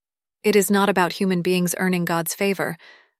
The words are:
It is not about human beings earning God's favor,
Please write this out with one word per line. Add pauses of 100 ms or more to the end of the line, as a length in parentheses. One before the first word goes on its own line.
(420)
It
is
not
about
human
beings
earning
God's
favor, (440)